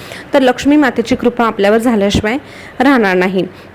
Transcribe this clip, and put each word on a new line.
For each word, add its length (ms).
तर 80
लक्ष्मी 340
मातेची 400
कृपा 300
आपल्यावर 320
झाल्याशिवाय 600
राहणार 360
नाही. 320